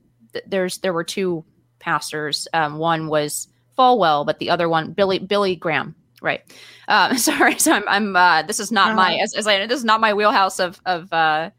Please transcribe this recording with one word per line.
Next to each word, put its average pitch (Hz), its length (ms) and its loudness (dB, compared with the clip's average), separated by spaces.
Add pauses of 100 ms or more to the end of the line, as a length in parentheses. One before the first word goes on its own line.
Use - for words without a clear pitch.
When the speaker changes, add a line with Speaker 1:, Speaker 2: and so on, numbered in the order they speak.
(320)
Speaker 1:
th-, - 160 -10
there's, 185 300 -2
there 190 160 -4
were 165 100 -4
two 175 400 -4 (360)
pastors. 151 720 -6
Um, 151 240 -2
one 160 320 -2
was 151 400 -4 (280)
Falwell, 185 480 4
but 151 140 -2
the 170 100 -6
other 170 200 0
one, 160 240 -2
Billy, 190 260 0
Billy 196 380 -2
Graham, 160 360 -4 (280)
right? - 200 -4 (460)
Um, 208 300 2
<laughs> 240 120 0
sorry, 311 300 0
so 302 140 2
I'm, 208 160 0
I'm, 202 260 0
uh, 175 280 4
this 208 180 -6
is 202 100 -8
not 208 240 2
my, 185 200 2
Speaker 2:
Uh-huh. 147 80 0
Speaker 1:
as, 220 120 -6
as 214 100 -4
I, 196 220 0
this 247 100 -2
is 240 80 -6
not 220 140 4
my 220 140 2
wheelhouse 196 460 2
of, 185 260 -4
of, 180 260 -4
uh, 160 460 0